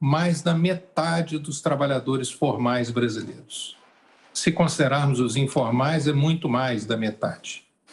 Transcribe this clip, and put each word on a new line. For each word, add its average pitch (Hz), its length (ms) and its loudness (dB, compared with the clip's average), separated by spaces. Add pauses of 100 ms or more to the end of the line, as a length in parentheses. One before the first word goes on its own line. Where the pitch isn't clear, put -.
mais 160 420 2
da 170 120 2
metade 165 840 0
dos 143 220 -8
trabalhadores 131 680 0
formais 120 600 0
brasileiros. - 840 -6 (560)
Se - 200 0
considerarmos 143 680 2
os 120 160 0
informais, 135 720 2
é 151 60 4
muito 156 360 2
mais 123 380 0
da 117 100 -2
metade. - 680 -6 (280)